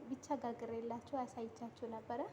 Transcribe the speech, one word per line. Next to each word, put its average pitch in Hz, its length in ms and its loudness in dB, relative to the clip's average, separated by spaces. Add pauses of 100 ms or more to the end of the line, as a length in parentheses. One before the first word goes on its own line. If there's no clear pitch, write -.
ብቻ 262 320 2
ጋግሬላችሁ 233 800 0
አሳይቻችሁ 240 720 -2
ነበረ። 226 320 0 (120)